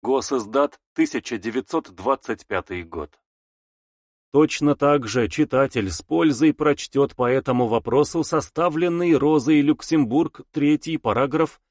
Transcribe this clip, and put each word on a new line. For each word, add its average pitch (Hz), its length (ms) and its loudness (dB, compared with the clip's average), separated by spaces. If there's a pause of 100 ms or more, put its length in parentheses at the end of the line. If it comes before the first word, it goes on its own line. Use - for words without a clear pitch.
Госиздат, 127 760 -2 (160)
тысяча 127 440 -2
девятьсот 117 540 -6
двадцать 110 540 -6
пятый 90 380 -6
год. 78 260 -12 (1200)
Точно 147 420 2
так 143 320 2
же 110 220 -2
читатель 131 640 -2
с - 100 -4
пользой 156 500 2
прочтёт 143 640 -2
по 123 160 -2
этому 127 380 0
вопросу 131 560 0
составленный 170 920 0
Розой 147 460 4
Люксембург 147 800 0 (100)
третий 151 460 0
параграф 135 640 0 (100)